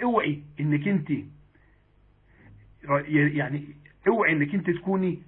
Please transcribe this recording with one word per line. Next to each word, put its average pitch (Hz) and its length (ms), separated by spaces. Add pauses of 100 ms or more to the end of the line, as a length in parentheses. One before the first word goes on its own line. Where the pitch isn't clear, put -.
اوعي 226 400 (160)
انك 147 280
انت 190 240 (1800)
ر-، 143 180
يعني 147 560 (440)
اوعي 202 260
انك 147 220
انت 185 140
تكوني 185 580